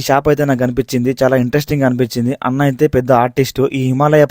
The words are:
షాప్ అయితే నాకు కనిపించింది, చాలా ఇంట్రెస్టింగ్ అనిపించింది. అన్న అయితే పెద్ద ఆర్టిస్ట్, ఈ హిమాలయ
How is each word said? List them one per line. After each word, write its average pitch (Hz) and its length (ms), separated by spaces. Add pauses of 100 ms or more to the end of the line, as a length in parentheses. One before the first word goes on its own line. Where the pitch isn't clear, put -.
షాప్ 143 240
అయితే 147 180
నాకు 127 140
కనిపించింది, 123 580
చాలా 131 220
ఇంట్రెస్టింగ్ 143 460
అనిపించింది. 123 440 (160)
అన్న 131 100 (100)
అయితే 139 260
పెద్ద 127 160 (140)
ఆర్టిస్ట్, 127 360 (180)
ఈ - 20 (100)
హిమాలయ 147 400